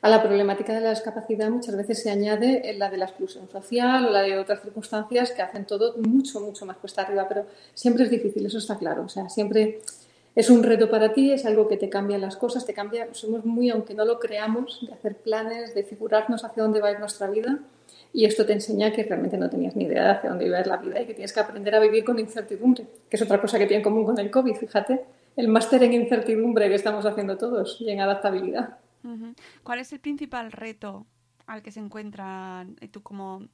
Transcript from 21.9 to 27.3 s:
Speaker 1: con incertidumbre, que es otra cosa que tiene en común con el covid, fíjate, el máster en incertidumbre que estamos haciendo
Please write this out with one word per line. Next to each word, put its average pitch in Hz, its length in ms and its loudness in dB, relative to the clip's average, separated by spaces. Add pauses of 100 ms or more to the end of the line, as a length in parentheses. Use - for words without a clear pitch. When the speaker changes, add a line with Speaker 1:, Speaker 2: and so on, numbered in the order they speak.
Speaker 1:
con 240 140 0
incertidumbre, 220 680 0 (240)
que - 80 -4
es 214 60 2
otra 196 180 2
cosa 220 180 0
que 202 80 4
tiene 208 120 2
en 202 60 -2
común 214 200 2
con 202 140 2
el 202 120 -2
covid, 254 260 2
fíjate, 226 480 -2 (320)
el 240 100 0
máster 226 380 6
en 233 80 4
incertidumbre 226 760 2
que 196 60 2
estamos 208 320 -2
haciendo 202 320 -4